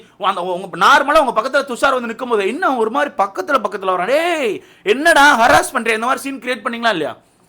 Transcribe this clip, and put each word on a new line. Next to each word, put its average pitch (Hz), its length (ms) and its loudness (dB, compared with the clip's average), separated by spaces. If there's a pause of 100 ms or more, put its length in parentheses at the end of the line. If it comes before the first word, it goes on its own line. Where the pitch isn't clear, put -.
(200)
அந்த, 196 220 -2 (140)
உங்க 175 220 -10
நார்மலா 285 460 4
உங்க 233 120 -2
பக்கத்துல 262 300 0
துஷார் 269 300 0
வந்து 233 160 -6
நிக்கும்போது 233 360 -2
என்ன 320 280 -2
ஒரு 220 160 -2
மாதிரி 285 260 -2
பக்கத்துல, 285 420 -2
பக்கத்துல 190 360 -2
வரான், 185 220 0
"ஏய் 311 360 0 (300)
என்னடா 285 400 2 (120)
ஹராஸ் 240 380 4
பண்ற?" 226 200 -2
இந்த 226 160 -2
மாதிரி 269 160 -2
சீன் 269 180 -8
கிரியேட் 247 220 -4
பண்ணீங்களா 233 300 -2
இல்லையா? 135 180 -4 (360)